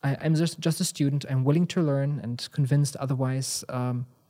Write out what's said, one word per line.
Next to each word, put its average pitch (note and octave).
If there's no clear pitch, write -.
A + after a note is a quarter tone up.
I, C#3
I'm D#3+
just, D#3+
just -
a F#3
student. C#3
I'm C3
willing D#3
to F#3
learn C#3
and A#2+
convinced C#3+
otherwise. C3
Um, B2